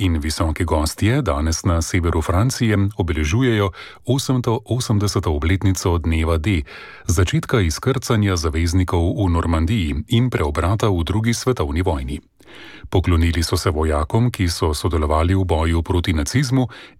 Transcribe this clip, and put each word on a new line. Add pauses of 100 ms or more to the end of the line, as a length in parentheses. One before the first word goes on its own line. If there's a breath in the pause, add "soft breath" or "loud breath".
in
visoki
gostje
danes
na
severu
Francije (200)
obeležujejo (340 loud breath)
osemsto
osemdeseto
obletnico
dneva
D, (460 loud breath)
začetka
izkrcanja
zaveznikov
v
Normandiji
in
preobrata
v
drugi
svetovni
vojni. (720 loud breath)
Poklonili
so
se
vojakom,
ki
so
sodelovali
v
boju
proti
nacizmu, (320 loud breath)